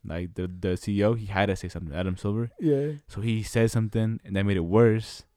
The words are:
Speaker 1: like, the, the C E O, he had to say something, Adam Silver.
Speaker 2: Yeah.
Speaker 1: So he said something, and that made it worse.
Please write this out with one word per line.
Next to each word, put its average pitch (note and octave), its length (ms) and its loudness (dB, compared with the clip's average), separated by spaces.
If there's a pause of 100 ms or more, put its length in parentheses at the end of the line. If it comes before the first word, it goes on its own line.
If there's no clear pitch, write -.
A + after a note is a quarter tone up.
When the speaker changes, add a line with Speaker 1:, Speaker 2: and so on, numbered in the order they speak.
Speaker 1:
like, E2+ 300 -8
the, F2+ 140 -4
the F2+ 280 -2
C G2+ 220 -2
E G2+ 60 2
O, G#2+ 100 4
he A2 140 -6
had G2 180 2
to F#2+ 100 0
say F#2 140 -10
something, E2 260 -10
Adam F#2 220 -2
Silver. A2+ 320 -4 (100)
Speaker 2:
Yeah. D3 340 0 (140)
Speaker 1:
So - 140 -10
he A2 220 -2
said A2+ 260 2
something, A2 560 0
and G2 100 -6
that G2 80 2
made G2+ 140 2
it F2 40 2
worse. A2 640 4 (140)